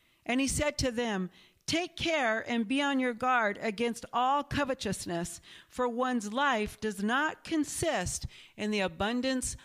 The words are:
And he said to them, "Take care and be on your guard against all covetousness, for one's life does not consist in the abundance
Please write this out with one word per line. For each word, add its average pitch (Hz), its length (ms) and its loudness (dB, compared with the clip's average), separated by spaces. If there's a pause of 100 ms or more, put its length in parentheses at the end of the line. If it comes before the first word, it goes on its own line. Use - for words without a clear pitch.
(260)
And 247 140 2
he 269 80 2
said 294 300 0
to 262 120 2
them, 214 400 -2 (360)
"Take 339 300 0
care 262 440 2
and 233 260 0
be 269 160 2
on 277 160 2
your 247 160 2
guard 233 480 2
against 226 500 -2
all 269 300 2
covetousness, 190 1000 -4 (280)
for 247 200 0
one's 240 440 0
life 240 480 0
does 202 240 -2
not 269 400 0
consist 285 840 0 (300)
in 214 160 -2
the 208 80 2
abundance 240 840 -2